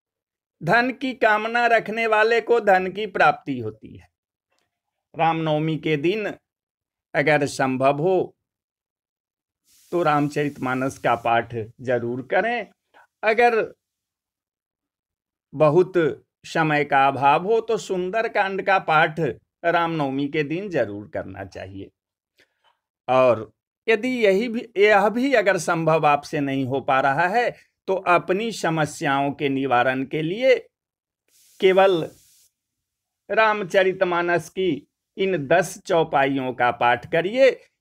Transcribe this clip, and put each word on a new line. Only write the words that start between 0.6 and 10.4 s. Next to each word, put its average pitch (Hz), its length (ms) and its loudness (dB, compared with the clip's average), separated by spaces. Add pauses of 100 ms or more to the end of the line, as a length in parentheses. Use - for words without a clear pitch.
धन 240 280 0
की 254 220 -8
कामना 226 540 0
रखने 226 400 0
वाले 220 340 2
को 233 180 0
धन 190 320 2
की 202 140 -6
प्राप्ति 151 540 0
होती 110 380 -12
है। 87 100 -20 (1080)
रामनवमी 160 600 0
के 156 200 -2
दिन 185 360 -2 (800)
अगर 147 320 2
संभव 131 540 -2
हो 180 360 -2 (1600)
तो 175 120 0
रामचरितमानस 143 920 -2